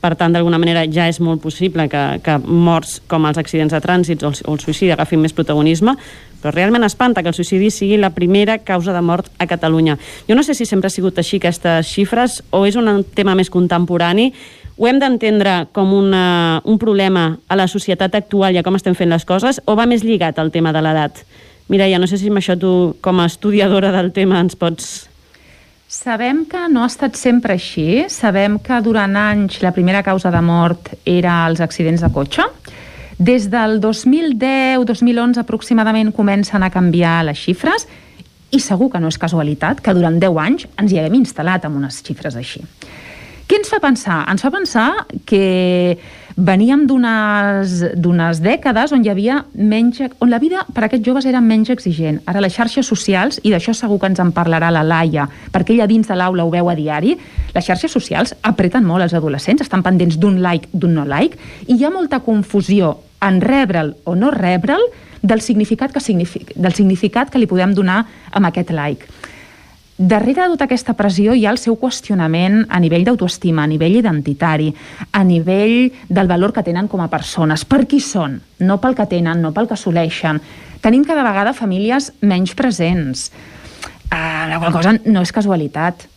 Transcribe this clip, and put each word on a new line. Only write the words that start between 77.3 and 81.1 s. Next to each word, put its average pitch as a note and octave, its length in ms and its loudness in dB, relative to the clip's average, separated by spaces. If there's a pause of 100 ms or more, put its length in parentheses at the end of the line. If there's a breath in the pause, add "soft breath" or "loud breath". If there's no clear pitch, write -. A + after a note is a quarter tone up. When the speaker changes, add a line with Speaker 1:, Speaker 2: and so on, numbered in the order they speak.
Speaker 2:
per C4 240 2
qui C#4+ 160 2
són, D3+ 380 -4 (180)
no F#3 240 2
pel C4 140 0
que G#3 100 0
tenen, E3+ 320 0
no D#3+ 160 -2
pel A3+ 140 -2
que G#3 80 -4
assoleixen. E3 640 -2 (420 loud breath)
Tenim B3+ 240 4
cada D#4 160 0